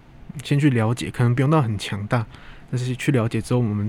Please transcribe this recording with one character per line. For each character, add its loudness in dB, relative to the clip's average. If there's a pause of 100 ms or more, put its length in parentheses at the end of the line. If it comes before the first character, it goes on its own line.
(440)
先 2
去 6
了 2
解， -6
可 0
能 4
不 0
用 4
到 4
很 0
强 -6
大， 0 (460)
但 -2
是 -4
去 -2
了 4
解 -2
之 -4
后， 4
我 0
们 -2